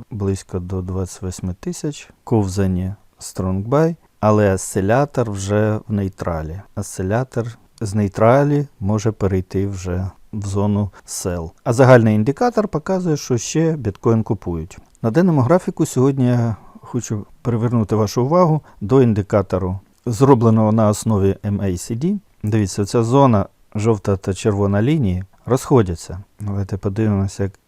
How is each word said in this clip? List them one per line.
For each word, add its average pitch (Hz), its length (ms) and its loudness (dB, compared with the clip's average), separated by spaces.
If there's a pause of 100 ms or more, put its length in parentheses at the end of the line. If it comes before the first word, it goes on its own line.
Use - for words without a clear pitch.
(120)
близько 98 480 -4
до 92 220 -6
двадцять 92 400 -8
восьми 92 380 -8
тисяч, - 500 -10 (140)
ковзані 95 720 0 (260)
strong 95 460 -6
buy, 156 300 0 (240)
але 107 340 4
осцилятор 110 760 -2
вже 104 560 -2
в 113 60 -6
нейтралі. 90 680 -6 (140)
Осцилятор 110 720 -4 (340)
з 104 140 -6
нейтралі 139 720 2 (120)
може 107 320 -2
перейти 95 560 -2
вже 92 420 -6 (240)
в 101 120 -8
зону 101 460 -2 (160)
sell. 87 440 -8 (120)
А 131 100 -2
загальний 117 420 6
індикатор 202 520 0
показує, 175 500 -2
що 127 200 -2
ще 160 380 -2
біткоін 113 480 0
купують. 85 540 -6 (240)
На 113 100 0
денному 160 300 2
графіку 165 440 0
сьогодні 135 400 0
я 117 300 0 (260)
хочу 110 440 -6 (160)
привернути 113 540 0
вашу 107 280 0
увагу 156 380 2 (200)
до 123 200 4
індикатору, 98 760 0 (260)
зробленого 113 680 4
на 110 180 4
основі 101 540 0
M 101 180 -2
A 98 100 -2
C 113 260 -6
D. 185 220 -2 (240)
Дивіться, 107 380 0
оця 117 220 0
зона, 120 420 4 (300)
жовта 104 420 0
та 95 160 -4
червона 101 480 0
лінії, 110 420 0 (220)
розходяться. 98 760 0 (200)
Давайте 101 380 -6
подивимося, 101 680 -2
як 95 80 -4 (160)